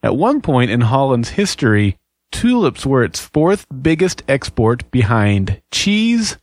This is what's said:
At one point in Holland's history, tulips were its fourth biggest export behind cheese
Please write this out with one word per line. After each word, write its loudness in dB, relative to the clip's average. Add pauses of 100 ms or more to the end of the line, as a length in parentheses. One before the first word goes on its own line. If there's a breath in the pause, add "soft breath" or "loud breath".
At 0
one 2
point 0
in 0
Holland's 0
history, 0 (340)
tulips 0
were 2
its -4
fourth -2 (160)
biggest 0
export -2
behind 0 (100)
cheese -2